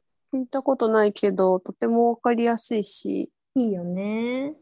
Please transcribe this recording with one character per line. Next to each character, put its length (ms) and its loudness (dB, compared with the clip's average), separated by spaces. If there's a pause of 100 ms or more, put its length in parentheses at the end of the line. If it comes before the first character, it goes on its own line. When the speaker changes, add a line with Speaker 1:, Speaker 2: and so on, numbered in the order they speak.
(320)
Speaker 1:
う 40 -2
ん。 40 0
聞 40 -6
い 20 -8
た 160 -4
こ 140 2
と 120 2
な 180 4
い 60 2
け 200 0
ど、 280 2
と 120 -12
て 140 -4
も 240 4
わ 60 -2
か 180 0
り 100 0
や 120 2
す 200 -6
い 60 0
し。 480 -6 (240)
Speaker 2:
い 140 2
い 40 -2
よ 120 -4
ね。 760 -4